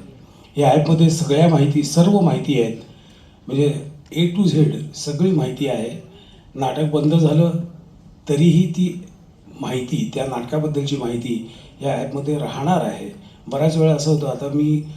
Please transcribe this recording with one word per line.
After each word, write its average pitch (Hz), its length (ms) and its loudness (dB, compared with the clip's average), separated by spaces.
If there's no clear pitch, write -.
या 135 100 4
ॲपमध्ये 160 400 4
सगळ्या 147 380 2
माहिती, 143 340 2
सर्व 196 380 4
माहिती 135 420 2
आहेत, 110 140 -4
म्हणजे 139 380 0
A 175 100 2
to 202 100 2
Z 151 260 4
सगळी 151 360 -2
माहिती 139 380 -2
आहे. - 340 -6
नाटक 139 380 -2
बंद 151 220 2
झालं 165 380 4
तरीही 165 420 4
ती 180 340 -4
माहिती, 127 540 -4
त्या 135 120 -4
नाटकाबद्दलची 143 680 -2
माहिती 117 540 -4
या 139 120 -2
ॲपमध्ये 139 440 -4
राहणार 147 420 -2
आहे. 104 300 -6
बऱ्याच 151 300 0
वेळा 160 180 4
असं 151 160 -2
होतं, 147 160 0
आता 131 220 -6
मी, 151 340 0